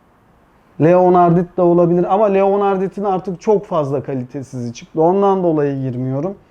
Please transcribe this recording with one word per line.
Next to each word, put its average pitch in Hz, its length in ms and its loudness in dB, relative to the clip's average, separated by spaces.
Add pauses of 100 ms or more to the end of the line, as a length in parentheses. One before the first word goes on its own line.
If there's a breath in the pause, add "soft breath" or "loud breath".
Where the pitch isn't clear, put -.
(800)
Leonardit 180 760 4
de 185 60 0
olabilir 175 520 2
ama 214 120 2
Leonardit'in 196 800 0
artık 185 360 -4
çok 202 260 0
fazla 143 360 -4
kalitesizi 127 720 -10
çıktı. 160 300 -6
Ondan 190 400 2
dolayı 147 380 -2
girmiyorum. 131 540 -6 (160 soft breath)